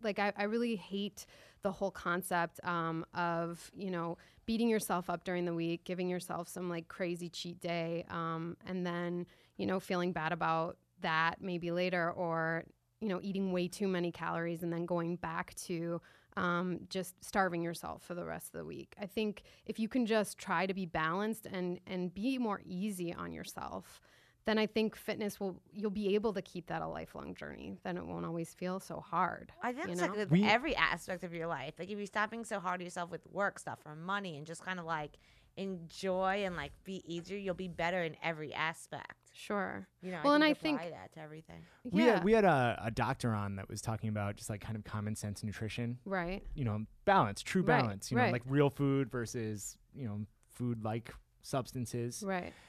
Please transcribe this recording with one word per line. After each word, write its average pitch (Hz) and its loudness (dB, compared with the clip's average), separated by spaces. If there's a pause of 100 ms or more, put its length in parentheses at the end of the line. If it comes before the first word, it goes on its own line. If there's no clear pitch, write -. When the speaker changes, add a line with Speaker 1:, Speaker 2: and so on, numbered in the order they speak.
Speaker 1:
Like, 208 0
I, 208 4
I 202 0
really 233 2
hate 202 -6 (360)
the 196 0
whole 196 -2
concept, 175 0
um, 165 0 (100)
of, 170 -2
you 202 -4
know, 170 -2 (300)
beating 226 4
yourself 208 2
up 175 -2
during 180 0
the 170 0
week, 170 0
giving 180 -2
yourself 175 -2
some, 180 -6
like, 170 -4
crazy 175 -4
cheat - -8
day, 170 -2
um, 165 -2 (100)
and 185 -2
then, 175 -2 (300)
you 196 -2
know, 190 2
feeling 180 0
bad 160 0
about 165 0 (240)
that 165 2
maybe 175 -2
later, 175 2
or, 165 0 (360)
you 220 -2
know, 185 0
eating 196 0
way 180 2
too 196 0
many 175 2
calories 170 -2
and 170 0
then 170 -2
going 170 0
back 170 -4
to, 170 -2 (360)
um, 175 2 (100)
just - -6
starving 180 2
yourself 170 -4
for - -10
the 175 -6
rest 160 -6
of 165 -10
the 165 -6
week. 151 -12
I 208 -4
think 214 -2 (240)
if - -6
you 220 0
can 247 2
just 208 2
try 180 0
to 190 -2
be 190 -2
balanced 175 0
and, 180 -2
and 180 -2
be 240 0
more 220 0
easy 180 -4
on 170 -6
yourself, - -10 (460)
then 214 4
I 214 4
think 220 0
fitness 208 -4
will, 190 -6 (100)
you'll 208 -4
be 196 2
able 208 2
to 185 -2
keep - -10
that 165 -4
a 160 -2
lifelong 160 -8
journey. - -10
Then 180 -4
it - -6
won't 170 -6
always 165 -4
feel 180 -6
so 165 -8
hard, - -2 (100)
Speaker 2:
I 247 0
think 294 -6
Speaker 1:
you 392 -4
Speaker 2:
it's 175 -2
Speaker 1:
know? 180 4
Speaker 2:
like 202 -4
with 208 0
Speaker 3:
We 185 8
Speaker 2:
every 240 4
aspect 170 -2
of 170 -10
your 165 -6
life. 151 -6
Like, 175 -10
if 208 -6
you 208 -6
stop 214 -2
being 226 -10
so 214 -4
hard 180 -2
on 180 -8
yourself 175 -6
with 165 -10
work 196 -2
stuff - -10
or 151 -12
money 180 -6
and 147 -10
just 160 -12
kinda, 185 -4
like, 160 -4 (380)
enjoy 190 0
and, 180 -2
like, 147 -6 (120)
be 190 -8
easier, 170 -6
you'll 190 -2
be 185 -4
better 175 0
in 156 -4
every 156 -4
aspect. - -6
Speaker 1:
Sure. 196 -4 (160)
Speaker 2:
You 180 -6
know, 175 -4
Speaker 1:
Well, 285 8
Speaker 2:
I 294 10
Speaker 1:
and 302 8
Speaker 2:
think - -
Speaker 1:
I 311 4
Speaker 2:
you 294 2
apply 208 -2
Speaker 1:
think 170 -8
Speaker 2:
that 95 -14
to 160 -14
everything. 156 -14 (280)
Speaker 3:
We 190 6
Speaker 1:
Yeah. 240 10
Speaker 3:
had, 180 4
we 208 8
had 226 10
a, 131 6
a 113 0
doctor 120 2
on 101 0
that 95 -8
was 104 -8
talking 110 -2
about 104 0
just, - -8
like, 104 -4
kind 110 -4
of 104 -8
common 107 -4
sense 104 -6
nutrition. 113 -2
Speaker 1:
Right. 185 -2 (100)
Speaker 3:
You 147 -2
know, 107 0 (220)
balance, 156 6
true - 4
Speaker 1:
Right, 226 8
Speaker 3:
balance, 101 0
you 143 2
know, 247 8
Speaker 1:
right. 208 6
Speaker 3:
like, 123 2
real 139 8
food 139 4
versus, 110 -2 (160)
you 135 -6
know, 104 -4 (260)
food-like 113 -2 (280)
substances. 123 -2
Speaker 1:
Right. 185 -2 (160)